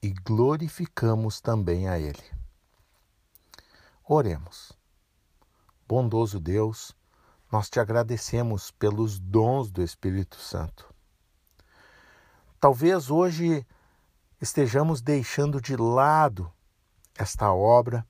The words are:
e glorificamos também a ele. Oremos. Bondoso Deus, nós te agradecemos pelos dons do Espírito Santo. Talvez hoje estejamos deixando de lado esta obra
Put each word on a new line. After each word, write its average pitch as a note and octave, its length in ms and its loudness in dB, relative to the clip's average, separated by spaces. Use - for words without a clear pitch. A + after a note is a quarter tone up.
e G2+ 120 -4
glorificamos A2+ 1300 -2
também F#2+ 460 -2
a F2+ 100 -2
ele. D2+ 260 -8
Oremos. F#2+ 640 -2
Bondoso A2+ 500 0
Deus, G#2 560 -4
nós G#2+ 180 -2
te - 120 -2
agradecemos A2+ 920 -2
pelos G#2 480 -2
dons A2 500 2
do F#2 140 -4
Espírito F#2+ 540 -4
Santo. - 500 -10
Talvez C#3+ 500 4
hoje E3 560 0
estejamos C#3+ 600 0
deixando C#3+ 600 -2
de C3+ 140 -6
lado B2 800 2
esta G2+ 340 0
obra A#2 580 4